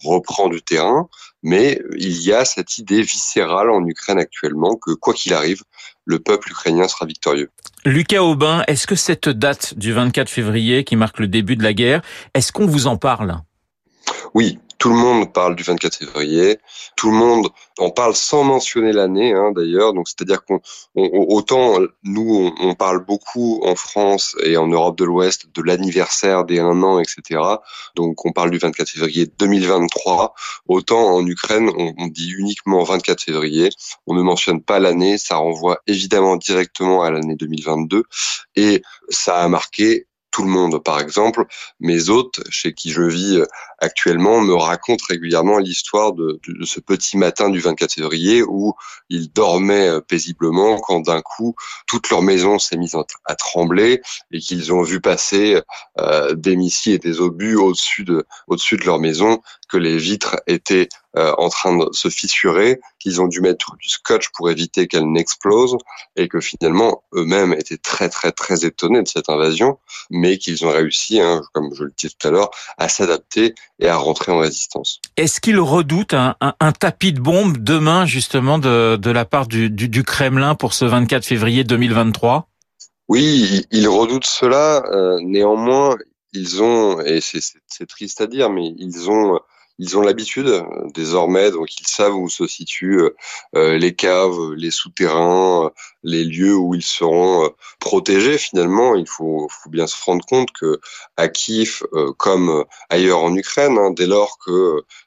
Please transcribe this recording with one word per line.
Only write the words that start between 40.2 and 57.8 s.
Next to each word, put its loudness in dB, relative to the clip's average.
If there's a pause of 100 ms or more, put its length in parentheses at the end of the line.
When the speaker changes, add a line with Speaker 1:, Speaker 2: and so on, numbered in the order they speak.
Speaker 1:
tout -4
le -2
monde. 0
Par -2
exemple, 0 (320)
mes 0
hôtes, 0 (100)
chez -6
qui -10
je -2
vis, 0
euh, 2 (340)
actuellement, 2
me 4
racontent 0
régulièrement 0
l'histoire -2
de, -6
de, -12
de -10
ce -8
petit -4
matin 2
du 0
vingt-quatre -2
février 2
où -2 (360)
ils -6
dormaient, 2
euh, 2
paisiblement 0
quand -2
d'un -2
coup, -6 (320)
toute -6
leur 2
maison 4
s'est -4
mise -6
en, -4 (220)
à -6
trembler 0 (300)
et -10
qu'ils -6
ont 2
vu -4
passer, 2 (400)
euh, 0
des 0
missiles 0
et 2
des -4
obus -2
au-dessus 0